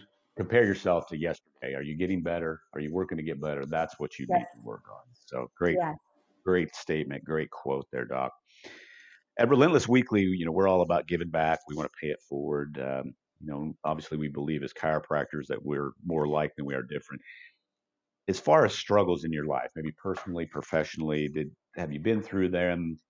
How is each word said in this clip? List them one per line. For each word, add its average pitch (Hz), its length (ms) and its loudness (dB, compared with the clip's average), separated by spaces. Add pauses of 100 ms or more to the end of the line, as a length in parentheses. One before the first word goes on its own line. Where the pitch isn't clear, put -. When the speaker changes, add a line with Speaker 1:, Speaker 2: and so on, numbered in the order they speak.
(360)
Speaker 1:
compare 107 280 4
yourself 92 440 2
to 80 100 -8
yesterday. 76 560 -6
Are 69 80 -4
you 76 140 -6
getting 90 260 0
better? 82 380 -4 (140)
Are 76 60 -6
you 76 120 -4
working 87 260 -2
to 78 60 -6
get 76 160 -6
better? 73 260 -4
That's 80 320 -2
what 71 200 -8
you 67 100 -8
Speaker 2:
Yes. 87 120 2
Speaker 1:
need - 120 -6
to 58 120 -20
work 55 260 -12
on. 50 120 -18 (120)
So - 420 -8
great, 87 220 4
Speaker 2:
Yes. 82 200 -2 (460)
Speaker 1:
great 90 320 2
statement. 76 480 -4
Great 78 260 -2
quote 67 420 -4
there, 64 140 -4
Doc. 65 260 -4 (1080)
At 117 100 6
Relentless 139 400 6
Weekly, 117 340 6
you 92 220 2
know, 82 80 0
we're 95 160 4
all 92 140 6
about 85 240 2
giving 85 240 -2
back. 80 380 2
We 76 60 -8
wanna 76 160 -4 (100)
pay 78 80 -4
it - 200 -4
forward. 71 500 -4
Um, 65 360 -6 (260)
you 76 60 -14
know, 76 280 -6 (100)
obviously 78 340 -4
we 76 100 -2
believe 73 360 -4
as 67 80 -8
chiropractors 76 760 -2
that - 160 -6
we're 71 280 -4 (120)
more 80 200 0
alike 76 320 0
than 71 100 -6
we 69 80 -4
are 65 80 -2
different. 71 400 -10 (1080)
As 92 100 0
far 151 280 6
as 98 80 -2
struggles 90 500 2
in 82 80 -4
your 76 140 -4
life, 64 280 -4
maybe 78 180 -6
personally, 87 540 -6
professionally, 76 800 -2
did, 76 260 -6 (220)
have 82 160 -6
you 73 80 -6
been 110 220 0
through 92 280 0
them? 87 480 0 (100)